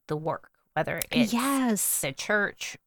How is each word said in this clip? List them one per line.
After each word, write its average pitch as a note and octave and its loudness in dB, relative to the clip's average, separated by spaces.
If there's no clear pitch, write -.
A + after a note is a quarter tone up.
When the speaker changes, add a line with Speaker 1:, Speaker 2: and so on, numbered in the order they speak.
Speaker 1:
the D3+ -2
work, D#3 -6
whether D#3+ -2
it's A3+ 4
Speaker 2:
Yes. B3 2
Speaker 1:
the C#3 -2
church - -2